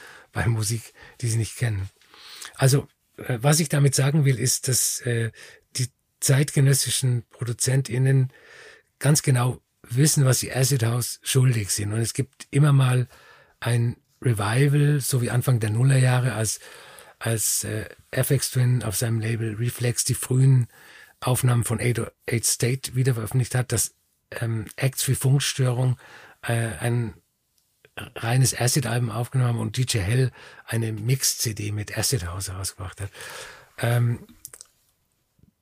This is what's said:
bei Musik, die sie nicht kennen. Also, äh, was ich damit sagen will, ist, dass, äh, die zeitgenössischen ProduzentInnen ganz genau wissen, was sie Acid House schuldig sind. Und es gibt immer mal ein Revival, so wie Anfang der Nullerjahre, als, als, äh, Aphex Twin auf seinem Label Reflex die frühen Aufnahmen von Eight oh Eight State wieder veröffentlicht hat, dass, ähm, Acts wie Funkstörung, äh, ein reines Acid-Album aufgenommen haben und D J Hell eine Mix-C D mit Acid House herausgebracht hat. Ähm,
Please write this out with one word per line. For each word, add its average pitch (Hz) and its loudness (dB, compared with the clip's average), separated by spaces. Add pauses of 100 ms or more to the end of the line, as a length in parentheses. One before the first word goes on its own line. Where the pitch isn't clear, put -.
(320)
bei - -2
Musik, 110 -2 (260)
die 120 -4
sie 113 0
nicht 110 -4
kennen. 101 -2 (640)
Also, 135 2 (300)
äh, 120 -4
was 151 4
ich 165 0
damit 143 2
sagen 143 2
will, 135 2
ist, - -2
dass, - 0
äh, 117 -2 (440)
die 127 -2 (320)
zeitgenössischen 135 2
ProduzentInnen 131 0 (680)
ganz 147 2
genau 123 0 (200)
wissen, 139 2
was 127 4
sie - -6
Acid 127 2
House 117 -2
schuldig 123 2
sind. 101 -2
Und 110 -2
es 113 -2
gibt - -8
immer 143 4
mal 127 4 (500)
ein 117 0 (280)
Revival, 139 2
so 123 -2
wie 120 -2
Anfang 123 2
der 107 -2
Nullerjahre, 127 2
als, 110 -2 (600)
als, - -2
äh, 107 -6 (280)
Aphex 131 0
Twin 123 2
auf 107 -2
seinem 113 -2
Label 110 -4
Reflex 120 -2
die 123 0
frühen 127 4 (540)
Aufnahmen 123 2
von 110 -2
Eight 117 0
oh 113 -4 (200)
Eight 113 -2
State - -2
wieder 127 2
veröffentlicht 117 -2
hat, 123 -2
dass, - -2 (380)
ähm, 113 -4 (100)
Acts - -4
wie 131 2
Funkstörung, 127 0 (440)
äh, 117 -2 (100)
ein 120 -2 (1040)
reines 123 0
Acid-Album 123 0
aufgenommen 120 -2
haben 113 -2
und 110 -4
D 131 0
J 110 -2
Hell 123 0 (340)
eine 113 -2
Mix-C 113 -2
D 104 -6
mit 104 -6
Acid 104 -2
House 95 -8
herausgebracht 95 -10
hat. 101 -8 (680)
Ähm, 120 0 (1300)